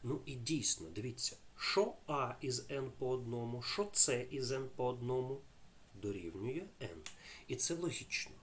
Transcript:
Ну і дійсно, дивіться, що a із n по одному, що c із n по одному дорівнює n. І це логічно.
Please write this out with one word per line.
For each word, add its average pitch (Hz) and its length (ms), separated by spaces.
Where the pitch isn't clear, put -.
Ну 120 220
і 139 100
дійсно, 123 540
дивіться, - 460
що - 360
a 135 340
із 123 280
n 135 200
по 127 200
одному, 120 520
що - 220
c 131 460
із 127 220
n 135 160
по 127 180
одному 127 560
дорівнює 101 640
n. 87 160
І 131 80
це - 180
логічно. - 680